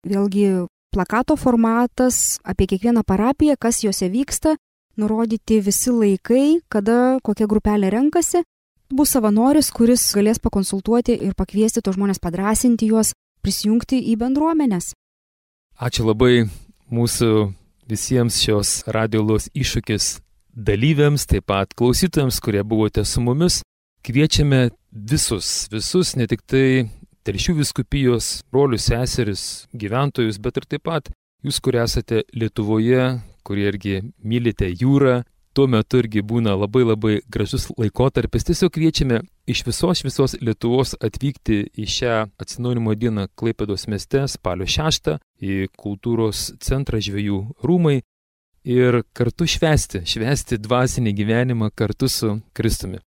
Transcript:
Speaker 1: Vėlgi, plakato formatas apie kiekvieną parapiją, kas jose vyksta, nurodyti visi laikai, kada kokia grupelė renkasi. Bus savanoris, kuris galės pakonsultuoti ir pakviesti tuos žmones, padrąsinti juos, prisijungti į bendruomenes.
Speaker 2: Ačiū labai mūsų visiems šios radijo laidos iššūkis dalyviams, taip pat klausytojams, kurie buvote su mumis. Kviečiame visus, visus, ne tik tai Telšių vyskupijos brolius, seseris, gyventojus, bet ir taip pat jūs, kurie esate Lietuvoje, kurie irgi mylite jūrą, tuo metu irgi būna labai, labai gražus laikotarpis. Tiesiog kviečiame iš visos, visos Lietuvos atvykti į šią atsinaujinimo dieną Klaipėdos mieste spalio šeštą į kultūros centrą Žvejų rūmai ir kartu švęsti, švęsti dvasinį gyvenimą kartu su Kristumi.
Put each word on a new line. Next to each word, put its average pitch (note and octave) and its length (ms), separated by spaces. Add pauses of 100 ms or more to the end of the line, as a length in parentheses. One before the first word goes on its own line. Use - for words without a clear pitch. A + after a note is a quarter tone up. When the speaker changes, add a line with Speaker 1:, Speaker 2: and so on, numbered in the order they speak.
Speaker 1:
Vėlgi, G3 600 (260)
plakato A3 440
formatas A#3+ 1040
apie F#3+ 320
kiekvieną G#3+ 320
parapiją, B3+ 520
kas - 280
jose G3 280
vyksta, C#4+ 440 (440)
nurodyti A3 600
visi G3+ 320
laikai, A#3+ 760
kada A#3+ 520
kokia G#3+ 280
grupelė G#3 440
renkasi. D#4+ 520 (480)
Bus C#4 220
savanoris, A#3+ 580
kuris A#3+ 300 (100)
galės G#3 240
pakonsultuoti A3 800
ir F#3+ 160
pakviesti G#3+ 480
tuos F#3+ 160
žmones, G3 240
padrąsinti G#3+ 680
juos, A3 240 (260)
prisijungti A3 560 (160)
į A3+ 80
bendruomenes. C4+ 680 (920)
Speaker 2:
Ačiū B2 240
labai A#2 400 (480)
mūsų A2 640 (340)
visiems A#2 560
šios G#2 300 (100)
radijo A2 400
laidos G#2+ 320
iššūkis A2 540 (420)
dalyviams, C#3 720
taip - 240
pat G2 240
klausytojams, B2+ 720
kurie G2+ 240
buvote G#2+ 400
su A#2+ 160
mumis. C#3+ 380 (420)
Kviečiame C#3 640 (240)
visus, A2 800
visus, D#3 480
ne A2+ 80
tik - 160
tai C3 400 (400)
Telšių G#2+ 380
vyskupijos B2+ 800 (100)
brolius, C3 400
seseris, A#2 500 (300)
gyventojus, A2+ 640
bet G#2+ 240
ir - 80
taip - 160
pat E3 280 (280)
jūs, - 240
kurie A#2+ 160
esate A2+ 460 (100)
Lietuvoje, A2+ 840 (180)
kurie G2+ 320
irgi G2 280 (200)
mylite A2 480
jūrą, B2 540 (340)
tuo C#3 120
metu A#2+ 320
irgi G#2+ 240
būna A2+ 320
labai, G#2 320
labai G#2+ 260 (140)
gražus - 380 (100)
laikotarpis. A#2 720
Tiesiog F3 240
kviečiame D#3 460 (260)
iš - 220
visos, E3 340
visos C3+ 400
Lietuvos A#2+ 560
atvykti A2+ 680 (100)
į A2 80
šią A#2+ 300 (260)
atsinaujinimo A#2 560
dieną G#2+ 300 (100)
Klaipėdos A2 480
mieste A2 480
spalio F2+ 320
šeštą - 540 (180)
į G2 300 (100)
kultūros A2 800
centrą C3 480
Žvejų G2+ 380 (180)
rūmai D#3 380 (680)
ir B2 380 (100)
kartu A#2 320
švęsti, D3+ 640
švęsti A#2+ 480
dvasinį A#2+ 640
gyvenimą A2+ 560
kartu A2 320
su A2 300 (180)
Kristumi. G#2 460 (120)